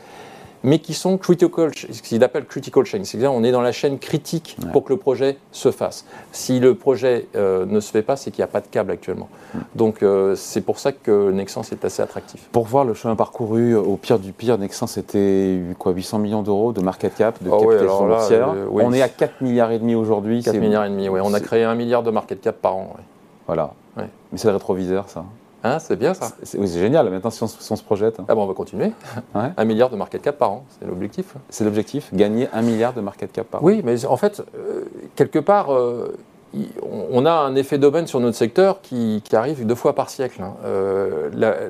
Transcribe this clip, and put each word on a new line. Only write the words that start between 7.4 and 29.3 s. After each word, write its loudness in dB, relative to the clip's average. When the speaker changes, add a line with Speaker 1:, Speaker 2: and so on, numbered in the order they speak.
Speaker 1:
ne 0
se -10
fait 0
pas, -2
c'est -10
qu'il -6
n'y 2
a -6
pas -4
de -16
câble -2
actuellement. -8
Speaker 2:
Mm. -8
Speaker 1:
Donc, 0
euh, 4
c'est -6
pour -4
ça -2
que 2
Nexans -4
est -10
assez -4
attractif. -10
Speaker 2:
Pour 2
voir 2
le 0
chemin -4
parcouru, 2
au 2
pire 2
du -8
pire, 0
Nexans -4
était, 2
quoi, 0
huit -4
cents -4
millions -2
d'euros 0
de -4
market -2
cap, 0
de -2
Speaker 1:
Ah 4
ouais, 6
Speaker 2:
capitalisation 6
Speaker 1:
alors 2
là, 4
Speaker 2:
boursière. 4
Speaker 1:
euh, -4
oui. 2
Speaker 2:
On 2
est 4
à 2
quatre -4
milliards 2
et 0
demi 0
aujourd'hui. 0
C'est 0
Speaker 1:
Quatre 2
milliards 2
et -4
demi, -2
oui. 0
On 2
a 0
Speaker 2:
c'est -8
Speaker 1:
créé 2
un 0
milliard 0
de -2
market -4
cap -2
par 0
an, -10
oui. -20
Speaker 2:
Voilà. -2
Speaker 1:
Ouais. -6
Speaker 2:
Mais -8
c'est 2
le 4
rétroviseur, -2
ça. -14
Speaker 1:
Hein, 0
c'est -4
bien, 0
ça. -6
Speaker 2:
C'est, -10
oui, 0
c'est -4
génial. 4
Maintenant, -4
si -8
on -2
se, -10
si -8
on -4
se -10
projette, -2
hein. -12
Speaker 1:
Ah 4
bon, 0
on -2
va -2
continuer. -4